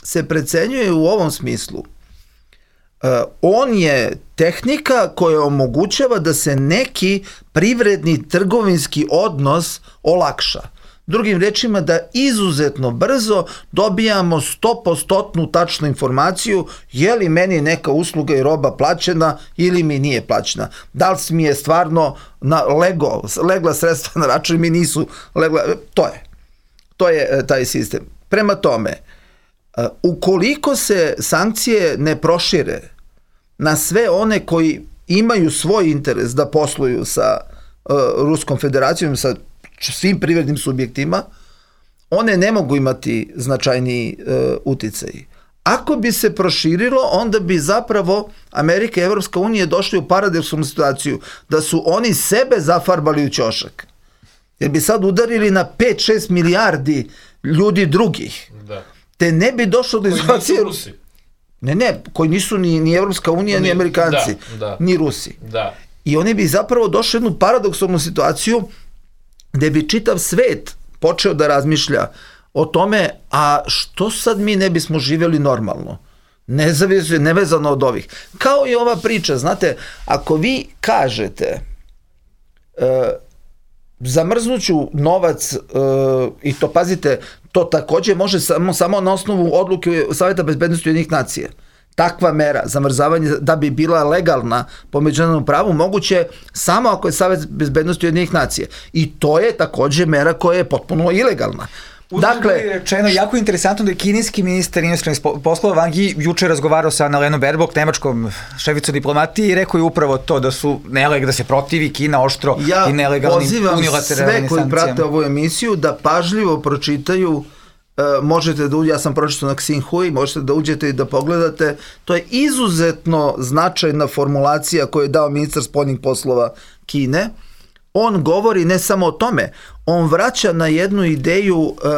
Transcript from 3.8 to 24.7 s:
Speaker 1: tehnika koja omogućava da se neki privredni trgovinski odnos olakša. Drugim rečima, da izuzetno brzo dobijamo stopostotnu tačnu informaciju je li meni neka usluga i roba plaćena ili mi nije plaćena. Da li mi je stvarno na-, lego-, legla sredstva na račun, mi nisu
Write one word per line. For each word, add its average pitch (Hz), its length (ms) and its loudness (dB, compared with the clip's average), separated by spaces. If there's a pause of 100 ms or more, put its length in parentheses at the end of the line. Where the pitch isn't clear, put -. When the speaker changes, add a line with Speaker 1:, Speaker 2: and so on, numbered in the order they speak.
Speaker 1:
tehnika 233 800 0
koja 160 260 2
omogućava 147 800 0
da 156 140 0
se 143 220 0
neki 190 680 0 (280)
privredni 190 800 2
trgovinski 185 840 0
odnos 160 720 0 (220)
olakša. 165 580 0 (460)
Drugim 202 340 0
rečima, 208 400 0
da 165 180 2 (140)
izuzetno 160 800 0
brzo 208 540 0 (260)
dobijamo 196 720 0
stopostotnu 185 1080 -2
tačnu 170 360 0
informaciju 156 800 0 (240)
je 175 240 2
li 196 140 0
meni 170 320 2
neka 156 300 0
usluga 156 440 0
i 131 80 2
roba 143 280 2
plaćena 160 680 0 (200)
ili 180 260 2
mi 147 160 0
nije 131 280 -2
plaćena. 107 420 -2 (240)
Da 175 180 2
li 185 60 0 (120)
mi 160 140 2
je 147 120 2
stvarno 156 600 0 (260)
na-, 147 220 0
lego-, 147 800 0
legla 170 300 0
sredstva 165 480 -2
na 147 60 2
račun, 160 320 0
mi 170 100 2
nisu 160 380 0 (280)